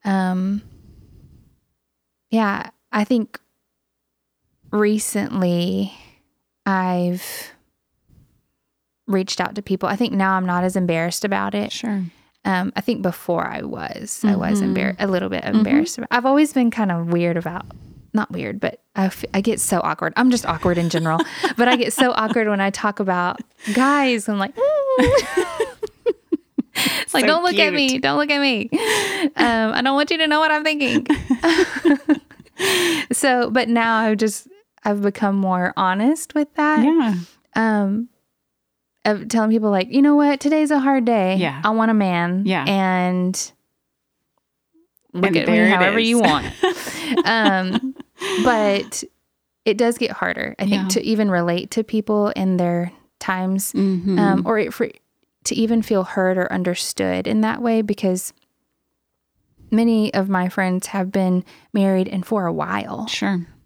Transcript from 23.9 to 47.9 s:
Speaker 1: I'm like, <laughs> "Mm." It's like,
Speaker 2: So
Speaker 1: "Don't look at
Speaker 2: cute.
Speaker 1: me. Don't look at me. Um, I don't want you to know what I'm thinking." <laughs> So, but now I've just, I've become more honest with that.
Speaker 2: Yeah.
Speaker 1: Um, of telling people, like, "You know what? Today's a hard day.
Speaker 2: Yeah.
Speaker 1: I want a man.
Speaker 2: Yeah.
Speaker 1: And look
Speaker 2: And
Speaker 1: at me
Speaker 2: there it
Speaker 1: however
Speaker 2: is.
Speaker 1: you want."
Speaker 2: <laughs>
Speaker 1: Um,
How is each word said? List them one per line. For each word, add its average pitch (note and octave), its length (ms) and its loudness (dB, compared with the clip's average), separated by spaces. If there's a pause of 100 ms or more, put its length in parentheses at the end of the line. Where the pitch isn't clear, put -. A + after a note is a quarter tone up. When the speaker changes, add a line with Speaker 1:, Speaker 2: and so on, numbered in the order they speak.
Speaker 1:
I'm G#3 80 0
like, G3 180 -2
<laughs> C5+ 440 2
"Mm." B4+ 600 2 (1160)
It's - 360 -4
like, - 100 2
Speaker 2:
So D#4 40 2
Speaker 1:
"Don't D#4+ 160 2
look F4+ 120 2
at D4+ 160 2
Speaker 2:
cute. - 20 -2
Speaker 1:
me. C4+ 260 0
Don't C#4 180 0
look D4 120 0
at C#4+ 120 0
me. A#3 280 0 (680)
Um, A3+ 360 2
I - 80 0
don't C4+ 140 0
want D4 160 0
you E4 60 -2
to D#4+ 100 0
know D4+ 120 2
what D#4 120 2
I'm D4+ 120 0
thinking." D4 480 0
<laughs> D4+ 1120 2 (880)
So, B3 380 2
but A3+ 180 2
now A3+ 300 2
I've A3 200 2
just, G#3+ 300 -2 (360)
I've G#3 180 0
become G3+ 340 0
more F#3 400 0
honest G#3 600 0
with D4 200 -2
that. D4+ 300 2
Speaker 2:
Yeah. C#4 300 4 (380)
Speaker 1:
Um, G#3+ 540 0 (960)
of G#3 240 0
telling A3 240 2
people, G#3+ 180 2
like, G3 220 0
"You C4+ 100 4
know D4 140 6
what? D4 240 4
Today's D4+ 320 2
a D4 80 2
hard C4+ 260 2
day. G3 300 2
Speaker 2:
Yeah. D#3 280 -2
Speaker 1:
I G#3 80 2
want A3+ 200 2
a - 20 2
man. F3+ 520 2
Speaker 2:
Yeah. F#3 220 2
Speaker 1:
And F#3 680 2 (1800)
look F3+ 140 0
Speaker 2:
And F#3+ 100 2
Speaker 1:
at - 100 0
me A3 60 2
Speaker 2:
there G#3+ 140 4
it - 40 4
Speaker 1:
however F#3+ 280 2
Speaker 2:
is. A3+ 80 2
Speaker 1:
you A#3 120 4
want." D#3 260 2 (160)
Speaker 2:
<laughs> E4 640 -2
Speaker 1:
Um, G#3+ 680 0 (480)